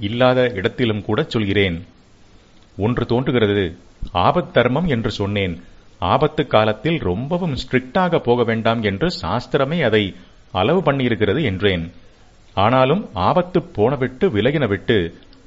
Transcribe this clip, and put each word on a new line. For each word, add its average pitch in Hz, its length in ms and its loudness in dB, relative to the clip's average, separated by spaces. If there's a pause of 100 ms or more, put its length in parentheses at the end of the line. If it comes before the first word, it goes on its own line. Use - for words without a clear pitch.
இல்லாத 123 540 2
இடத்திலும் 107 480 -2
கூட 110 200 -2
சொல்கிறேன். 98 640 -2 (880)
ஒன்று 117 300 -2
தோன்றுகிறது, 110 680 0 (380)
ஆபத் 120 360 0
தர்மம் 127 360 0
என்று 113 240 -2
சொன்னேன். 98 520 -4 (360)
ஆபத்து 131 480 0
காலத்தில் 110 520 2
ரொம்பவும் 139 560 -4
ஸ்ட்ரிக்டாக 160 640 0
போக 120 240 2
வேண்டாம் 113 400 0
என்று 104 280 0 (120)
சாஸ்திரமே 135 600 -2
அதை 107 320 2 (400)
அலோவ் 135 300 2
பண்ணியிருக்கிறது 123 600 0
என்றேன். 95 480 0 (640)
ஆனாலும் 131 580 2
ஆபத்து 151 500 0
போன 113 320 0
விட்டு 131 360 -2
விலகின 127 380 0
விட்டு 95 460 0 (320)